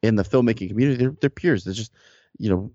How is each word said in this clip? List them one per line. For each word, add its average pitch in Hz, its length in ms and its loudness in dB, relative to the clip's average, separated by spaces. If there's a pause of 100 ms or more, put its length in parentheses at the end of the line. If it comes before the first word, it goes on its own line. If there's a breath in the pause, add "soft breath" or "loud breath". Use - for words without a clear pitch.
in 110 140 2
the 98 80 2
filmmaking 117 440 0
community, 123 360 0
they're, 131 160 -2
they're 139 100 2
peers. 147 340 0
They're 95 80 -8
just, 110 200 -8 (460 soft breath)
you 104 120 -2
know 95 240 -2